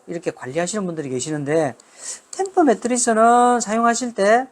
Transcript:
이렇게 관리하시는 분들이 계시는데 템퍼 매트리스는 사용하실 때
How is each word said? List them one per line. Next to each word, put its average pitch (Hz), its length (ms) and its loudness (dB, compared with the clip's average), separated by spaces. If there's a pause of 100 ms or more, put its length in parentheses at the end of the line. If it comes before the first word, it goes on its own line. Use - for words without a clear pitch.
이렇게 170 240 -6
관리하시는 175 540 -6
분들이 156 240 -6
계시는데 147 680 -2 (560)
템퍼 381 320 -2
매트리스는 240 960 4
사용하실 233 540 -2
때 226 380 2